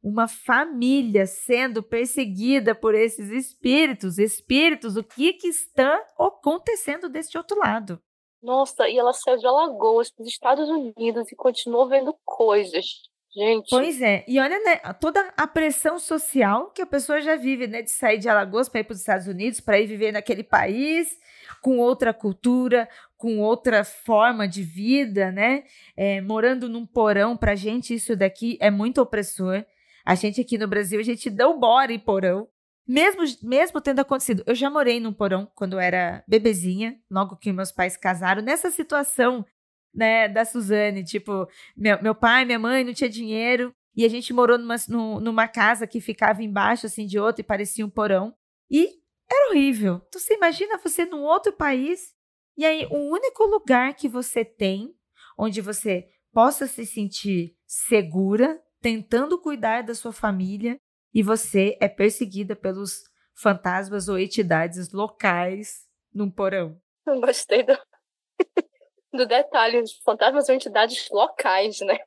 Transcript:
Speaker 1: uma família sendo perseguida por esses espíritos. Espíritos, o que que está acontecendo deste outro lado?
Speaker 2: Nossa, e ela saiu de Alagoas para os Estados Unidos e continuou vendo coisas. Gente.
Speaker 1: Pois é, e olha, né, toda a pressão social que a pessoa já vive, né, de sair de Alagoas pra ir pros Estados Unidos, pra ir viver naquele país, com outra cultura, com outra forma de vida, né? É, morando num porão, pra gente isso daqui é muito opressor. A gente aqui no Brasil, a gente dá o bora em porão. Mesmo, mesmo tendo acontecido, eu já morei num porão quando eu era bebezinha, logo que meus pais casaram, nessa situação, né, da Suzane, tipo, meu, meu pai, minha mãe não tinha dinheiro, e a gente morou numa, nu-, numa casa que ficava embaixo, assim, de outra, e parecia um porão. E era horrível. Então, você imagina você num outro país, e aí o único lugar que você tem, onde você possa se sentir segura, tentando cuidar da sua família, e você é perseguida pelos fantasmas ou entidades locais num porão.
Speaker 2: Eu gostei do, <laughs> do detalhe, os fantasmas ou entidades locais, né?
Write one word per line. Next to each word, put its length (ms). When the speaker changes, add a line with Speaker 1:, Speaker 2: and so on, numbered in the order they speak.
Speaker 1:
uma 240
família 960
sendo 560
perseguida 920
por 180
esses 360
espíritos. 880
Espíritos, 760
o 80
que 300
que 140
está 560
acontecendo 920
deste 280
outro 200
lado? 420
Speaker 2:
Nossa, 460
e 100
ela 160
saiu 240
de 100
Alagoas 640
para 120
os 60
Estados 400
Unidos 640
e 40
continuou 540
vendo 340
coisas. 600
Gente. 340
Speaker 1:
Pois 320
é, 260
e 120
olha, 240
né, 140
toda 380
a 80
pressão 540
social 720
que 100
a 60
pessoa 340
já 140
vive, 320
né, 140
de 100
sair 260
de 100
Alagoas 420
pra 100
ir 60
pros 140
Estados 280
Unidos, 320
pra 200
ir 60
viver 260
naquele 320
país, 760
com 160
outra 360
cultura, 760
com 240
outra 440
forma 640
de 160
vida, 680
né? 340
É, 260
morando 480
num 160
porão, 500
pra 180
gente 400
isso 220
daqui 460
é 100
muito 300
opressor. 640
A 100
gente 240
aqui 180
no 100
Brasil, 320
a 40
gente 260
dá 180
o 120
bora 320
em 80
porão. 480
Mesmo, 360
mesmo 380
tendo 180
acontecido, 480
eu 80
já 140
morei 280
num 140
porão 420
quando 200
eu 60
era 460
bebezinha, 720
logo 240
que 160
meus 180
pais 280
casaram, 440
nessa 300
situação, 760
né, 360
da 160
Suzane, 580
tipo, 420
meu, 260
meu 140
pai, 300
minha 120
mãe 280
não 80
tinha 160
dinheiro, 640
e 120
a 20
gente 240
morou 260
numa, 200
nu-, 320
numa 300
casa 360
que 140
ficava 420
embaixo, 440
assim, 200
de 140
outra, 220
e 20
parecia 420
um 40
porão. 440
E 160
era 200
horrível. 580
Então, 140
você 140
imagina 420
você 260
num 200
outro 280
país, 640
e 100
aí 240
o 220
único 320
lugar 520
que 120
você 380
tem, 500
onde 220
você 500
possa 360
se 180
sentir 680
segura, 960
tentando 580
cuidar 440
da 100
sua 200
família, 640
e 100
você 580
é 60
perseguida 680
pelos 480
fantasmas 720
ou 120
entidades 720
locais 960
num 160
porão. 500
Speaker 2:
Eu 140
gostei 440
do, 140
<laughs> 720
do 120
detalhe, 560
os 120
fantasmas 440
ou 80
entidades 560
locais, 720
né? 260